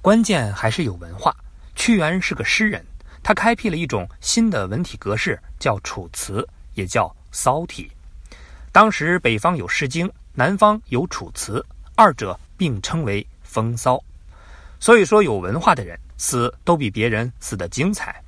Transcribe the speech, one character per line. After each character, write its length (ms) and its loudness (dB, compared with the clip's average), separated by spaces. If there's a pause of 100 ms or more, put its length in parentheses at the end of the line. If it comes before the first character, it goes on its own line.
关 180 6
键 320 0
还 160 -2
是 140 0
有 120 -2
文 200 -14
化。 180 0 (440)
屈 200 2
原 240 2
是 140 -4
个 100 -6
诗 240 0
人， 160 -6 (380)
他 100 2
开 220 2
辟 160 -4
了 60 -4
一 100 -4
种 220 -4 (120)
新 300 2
的 160 -2
文 160 -4
体 140 -8
格 200 -4
式， 240 -4 (200)
叫 200 0
《楚 320 -12
辞》， 320 -6 (300)
也 100 -6
叫 300 -2 (160)
骚 360 0
体。 260 -16 (800)
当 180 8
时 300 0
北 180 2
方 180 0
有 120 -6
《诗 180 -2
经》， 240 -2 (220)
南 260 2
方 300 4
有 180 -2
《楚 260 -10
辞》， 320 -6 (300)
二 200 8
者 220 -6 (200)
并 260 -2
称 220 -4
为 200 -2 (200)
“风 320 -2
骚”。 260 0 (760)
所 180 8
以 60 6
说， 180 6
有 140 2
文 240 -2
化 160 4
的 80 -8
人 120 -14 (200)
死 360 -2 (120)
都 120 4
比 140 -2
别 180 -2
人 300 -2
死 180 -8
得 120 -6
精 260 -2
彩。 340 -10